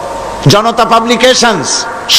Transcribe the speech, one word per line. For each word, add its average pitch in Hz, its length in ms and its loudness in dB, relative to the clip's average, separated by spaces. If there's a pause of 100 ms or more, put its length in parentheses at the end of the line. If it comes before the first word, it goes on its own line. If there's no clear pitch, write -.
(540)
জনতা 226 320 2
পাবলিকেশনস 226 840 2 (500)